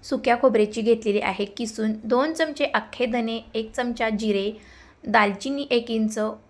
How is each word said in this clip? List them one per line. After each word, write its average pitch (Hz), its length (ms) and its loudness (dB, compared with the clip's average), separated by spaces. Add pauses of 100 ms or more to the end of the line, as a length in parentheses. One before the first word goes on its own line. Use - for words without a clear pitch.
सुक्या 254 360 2
खोबऱ्याची 220 420 4
घेतलेली 214 380 2
आहे 190 260 -2
किसून, 220 460 -4 (120)
दोन 254 280 2
चमचे 311 320 0
अख्खे - 420 -2
धने, 226 340 -4 (140)
एक 220 180 -6
चमचा 240 380 -2
जिरे, 208 400 0 (540)
दालचिनी 220 680 0
एक 240 200 0
इंच 220 280 0 (320)